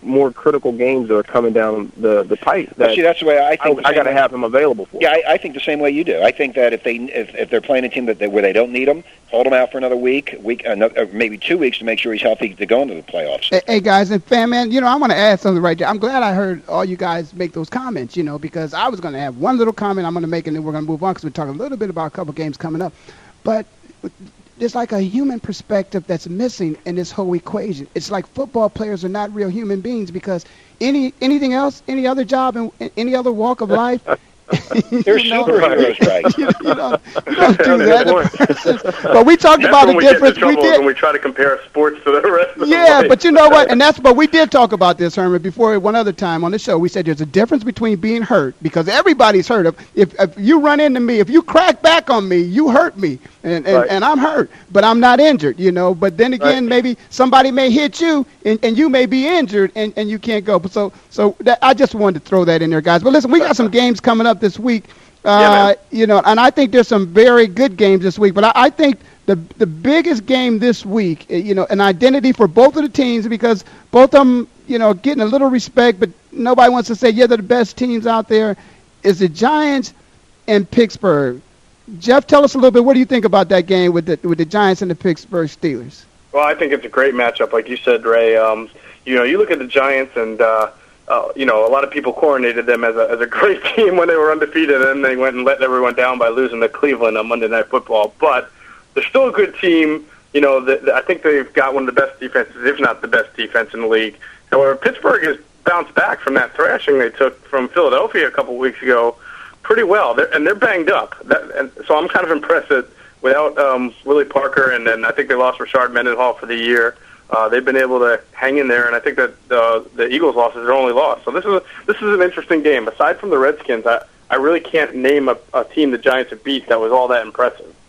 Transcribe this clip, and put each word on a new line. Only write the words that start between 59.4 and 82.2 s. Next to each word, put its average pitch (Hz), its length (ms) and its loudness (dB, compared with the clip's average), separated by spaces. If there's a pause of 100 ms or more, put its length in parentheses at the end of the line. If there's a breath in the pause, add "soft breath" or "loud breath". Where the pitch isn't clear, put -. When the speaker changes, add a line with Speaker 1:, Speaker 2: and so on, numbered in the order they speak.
Speaker 3:
and, 214 220 -6
and 214 120 -6
you 214 100 -6
can't 208 280 -4
go. 202 120 2 (120)
So, 208 200 -4 (200 soft breath)
so 208 300 0
that, 233 200 2
I 262 140 4
just 240 200 0
wanted 196 280 0
to - 60 -20
throw 185 180 2
that 165 160 2
in 165 80 -2
there, 156 100 0
guys. 175 220 2
But 262 100 2
listen, 269 180 2
we 330 100 6
got 302 140 0
some 226 140 0
games 233 320 0
coming 226 260 2
up 226 120 2
this 208 200 -2
week. 226 260 -2 (400 soft breath)
Uh, 208 160 4
Speaker 4:
Yeah, 208 80 8 (180)
man. 202 100 4 (140)
Speaker 3:
you 220 160 0
know, 202 180 4
and 214 140 4
I 254 120 6
think 269 200 2
there's 247 160 4
some 196 220 0
very 233 400 6
good 190 280 0
games 190 280 4
this 185 160 -2
week. 196 140 2
But 208 100 2
I, 226 100 4
I 262 160 4
think 294 300 0 (260 soft breath)
the, 196 80 2
the 170 320 -4
biggest 220 600 -2
game 254 340 0
this 240 260 -2
week, 190 440 -4
uh, - 40 -8
you 196 200 -2
know, 190 160 -2
an 202 100 -2
identity 226 520 2
for 220 140 2
both 240 300 4
of - 60 -2
the 294 60 -2
teams 233 380 -2
because 226 380 -2 (260 soft breath)
both 262 240 6
of 277 60 8
'em, 247 260 2 (220)
you 240 100 -2
know, 214 160 2
getting 240 280 -2
a 214 40 0
little 269 240 2
respect, 233 480 0
but 185 100 0 (220)
nobody 247 400 4
wants 247 180 0
to 233 60 -2
say, 240 160 2
"Yeah, 240 160 4
they're 233 120 2
the 208 40 -4
best 233 340 0
teams 233 300 -4
out 226 220 -2
there," 220 280 0 (460 soft breath)
is 190 160 2
the 185 100 0
Giants 277 640 0 (540 soft breath)
and 202 240 0
Pittsburgh. 147 680 0 (580)
Jeff, 247 280 2